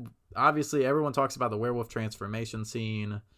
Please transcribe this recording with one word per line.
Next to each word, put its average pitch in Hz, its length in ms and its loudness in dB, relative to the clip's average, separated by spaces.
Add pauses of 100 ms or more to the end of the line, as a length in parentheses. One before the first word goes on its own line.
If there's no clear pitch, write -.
(360)
obviously 147 500 4
everyone 143 280 2
talks 135 240 2
about 123 120 0
the 107 80 -2
werewolf 120 300 0
transformation 110 800 -4
scene, 107 560 -4 (160)